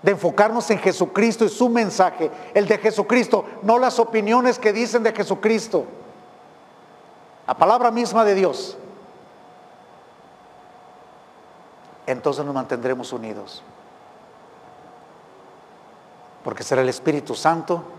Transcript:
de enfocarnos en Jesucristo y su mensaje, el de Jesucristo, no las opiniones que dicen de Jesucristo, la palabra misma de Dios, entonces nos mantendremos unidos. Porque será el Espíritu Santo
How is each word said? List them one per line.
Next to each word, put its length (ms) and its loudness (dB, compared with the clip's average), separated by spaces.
de 100 4
enfocarnos 600 0
en 80 2
Jesucristo 640 2
y 60 2
su 180 0
mensaje, 640 2
el 140 2
de 100 4
Jesucristo, 680 0
no 160 4
las 220 2
opiniones 580 2
que 140 2
dicen 320 0
de 80 2
Jesucristo, 760 -2
la 80 -2
palabra 360 4
misma 320 0
de 120 4
Dios, 420 -2
entonces 400 -4
nos 80 -8
mantendremos 580 -4
unidos. 520 -12
Porque 200 -10
será 180 0
el 80 2
Espíritu 460 -4
Santo 480 0